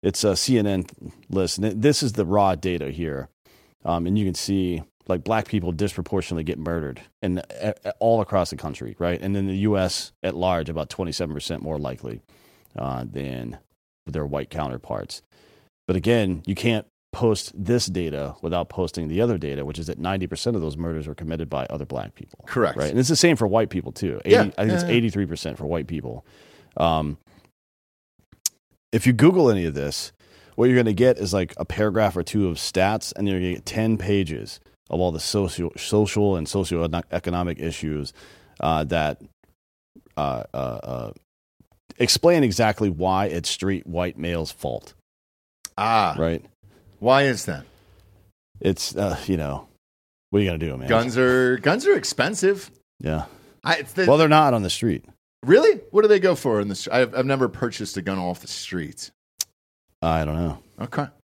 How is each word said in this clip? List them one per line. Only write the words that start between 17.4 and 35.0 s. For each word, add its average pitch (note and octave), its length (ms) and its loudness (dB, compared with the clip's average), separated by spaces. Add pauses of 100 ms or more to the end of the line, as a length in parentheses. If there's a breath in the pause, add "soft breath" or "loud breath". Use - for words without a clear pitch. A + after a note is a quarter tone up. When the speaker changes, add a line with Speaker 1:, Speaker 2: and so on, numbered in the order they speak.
Speaker 1:
this A2 340 0
data D2+ 540 -4
without E2+ 280 -2
posting E2+ 400 -4
the E2+ 100 -2
other A#2 180 2
data, C#2+ 280 -6
which D2 140 -8
is D#2 80 -6
that E2+ 120 -8
ninety F#2 280 -4
percent A2 280 -4
of F#2 60 -2
those D2+ 160 -6
murders D#2+ 280 -6
were D2+ 100 -10
committed D#2+ 340 -6
by C2+ 160 -4
other D2 200 -8
black A1+ 300 -10
people. - 300 -20
Speaker 2:
Correct. G2+ 320 0
Speaker 1:
Right? D2+ 120 0
And E2 80 0
it's B2+ 120 2
the D#3 80 2
same E3+ 180 6
for A2 120 0
white G#2 220 2
people, F2 220 -6
too. D2 320 -6
Eighty, G2+ 120 8
Speaker 2:
Yeah. - 60 6 (160)
Speaker 1:
I F#2+ 60 0
think A2 100 2
it's F3 100 0
Speaker 2:
Yeah, F3 60 -4
yeah. A#2 60 2
Speaker 1:
eighty-three G#2 300 2
percent D#2 320 -8
for D2+ 80 -8
white D#2 220 -4
people. C2 380 -8 (520 soft breath)
Um, D#2 400 2 (1800 soft breath)
if A2+ 140 2
you B2+ 60 6
Google D3+ 360 6
any F#2+ 140 2
of D#2+ 100 -2
this, C#2+ 380 -6 (440 soft breath)
what A#2 100 4
you're B2+ 100 6
gonna A#2 160 4
get A#2+ 260 4
is, F#2 160 -4
like, F#2 220 0
a - 80 -6
paragraph G2+ 540 0
or F2 60 -2
two G2+ 260 0
of D#2 80 -4
stats, - 580 0
and G2+ 100 -4
you're F#2+ 140 0
gonna F2+ 140 -2
get - 120 -10
ten A2 320 0
pages F2 640 -2 (300 soft breath)
of E2 100 -2
all F2+ 140 2